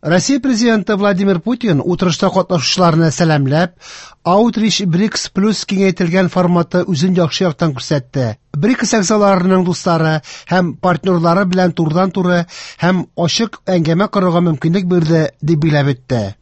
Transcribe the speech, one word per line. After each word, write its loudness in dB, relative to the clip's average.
Россия 0
президенты 0
Владимир 0
Путин -2
утырышта 0
катнашучыларны 0
сәламләп, 0
Outreach 2
брикс -2
плюс 0
киңәйтелгән 0
форматы 0
үзен 0
яхшы 0
яктан -2
күрсәтте. -4
брикс -2
әгъзаларының 2
дустары 0
һәм 0
партнерлары 0
белән 0
турыдан-туры 0
һәм 0
ачык -4
әңгәмә 0
корырга 0
мөмкинлек 0
бирде, 2
дип 0
биләп 2
үтте. -4